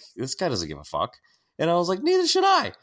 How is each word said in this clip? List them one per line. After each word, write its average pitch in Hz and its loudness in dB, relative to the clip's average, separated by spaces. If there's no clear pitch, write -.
"This 131 -6
guy 185 -2
doesn't 90 -4
give 76 -10
a 71 -18
fuck." - -8
And 156 0
I 170 2
was 175 0
like, 190 -2
"Neither 349 2
should 370 2
I." 339 4